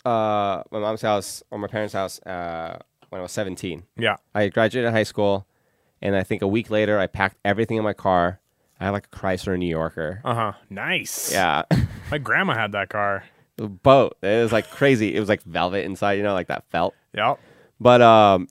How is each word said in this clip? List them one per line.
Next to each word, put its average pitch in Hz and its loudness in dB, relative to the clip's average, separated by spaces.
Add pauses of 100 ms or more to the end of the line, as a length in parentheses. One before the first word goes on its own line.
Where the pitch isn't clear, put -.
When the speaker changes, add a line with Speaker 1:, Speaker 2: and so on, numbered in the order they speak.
Speaker 1:
uh, 107 0
my 107 -8
mom's 110 -4
house 104 -2
or 107 -12
my 104 -6
parents' 107 -6
house, 95 -6
uh, 85 -10 (320)
when 98 -12
I - -10
was 90 -12
seventeen. 92 -8 (140)
Speaker 2:
Yeah. 110 -2 (180)
Speaker 1:
I 104 0
graduated 117 0
high 110 2
school, 101 -2 (560)
and 101 0
I 95 0
think 101 -4
a 101 2
week 107 -2
later, 107 2
I 92 0
packed 95 -4
everything 110 0
in 110 -2
my 104 -2
car. 90 0 (400)
I 92 -6
had, 98 -2
like, 101 -6
a - -20
Chrysler 92 -4
New 90 -4
Yorker. 80 -6
Speaker 2:
Uh-huh. 117 -4 (160)
Nice. 123 -8
Speaker 1:
Yeah. 82 0 (240)
<laughs> - -14
Speaker 2:
My 151 -4
grandma 151 -2
had 110 -4
that 98 -4
car. 101 -4 (340)
Speaker 1:
The 110 -6
boat. 117 4
It 110 2
was, 110 -2
like, 107 -2
crazy. 110 2
It 92 -2
was, 104 -2
like, 104 0
velvet 87 -2
inside, 101 -2
you 101 -2
know, 101 0
like, 90 -4
that - -6
felt. 85 -2 (220)
Speaker 2:
Yep. 117 -2 (400)
Speaker 1:
But, 123 8
um, 107 8